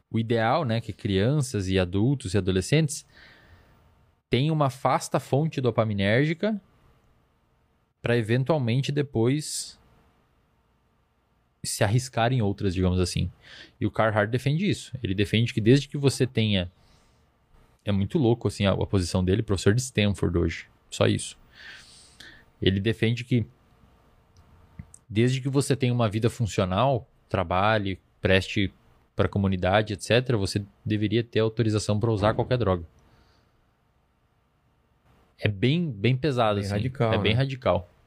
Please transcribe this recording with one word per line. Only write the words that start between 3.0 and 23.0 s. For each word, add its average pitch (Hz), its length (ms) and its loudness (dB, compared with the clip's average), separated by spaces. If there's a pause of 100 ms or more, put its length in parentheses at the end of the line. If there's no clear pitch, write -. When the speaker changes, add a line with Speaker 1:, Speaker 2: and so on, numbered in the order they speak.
Speaker 1:
tenham 143 240 0
uma 151 140 0
vasta 143 500 -2
fonte 143 420 -2
dopaminérgica 120 1000 0 (1400)
pra 117 160 0
eventualmente 127 760 0
depois 135 840 -2 (1900)
se - 200 -4
arriscar 117 480 0
em 131 120 0
outras, 98 320 -2
digamos 90 260 2
assim. 90 300 -2 (500)
E 107 60 -2
o 101 40 -2
Carhart 107 380 0
defende 143 400 -2
isso. - 240 -4 (100)
Ele 95 120 -2
defende 107 400 0
que 113 80 -2
desde 131 260 4
que - 80 -10
você 139 300 0
tenha 101 440 0 (1120)
é 104 80 -2
muito 98 260 -2
louco, 120 300 2
assim, 101 180 -2
a, 95 60 4
a 87 140 -2
posição 92 380 0
dele, 95 180 2
professor 101 320 2
de 123 80 0
Stanford 92 560 -2
hoje. 85 280 -2 (240)
Só - 160 2
isso. 104 300 -2 (1300)
Ele 98 180 2
defende 113 440 -2